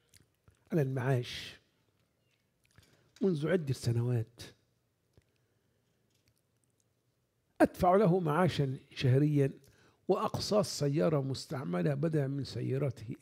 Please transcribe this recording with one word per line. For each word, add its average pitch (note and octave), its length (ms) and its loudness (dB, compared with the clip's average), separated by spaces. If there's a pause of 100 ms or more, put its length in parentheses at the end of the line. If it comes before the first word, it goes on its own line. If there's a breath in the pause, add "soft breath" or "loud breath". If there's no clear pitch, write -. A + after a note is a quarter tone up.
(720)
على D#3+ 100 2
المعاش C3 760 -4 (1600 soft breath)
منذ E3 260 0
عدة D#3 260 0
سنوات، A#2 680 -2 (3250)
أدفع F#3 360 4
له F#3+ 240 4
معاشاً D3 580 0 (120)
شهرياً C#3 600 2 (580 soft breath)
وأقساط G#3 560 0
سيارة D3 560 0
مستعملة D3 760 -4
بدلا D3 340 0
من C#3 160 -6
سيارته B2 760 -6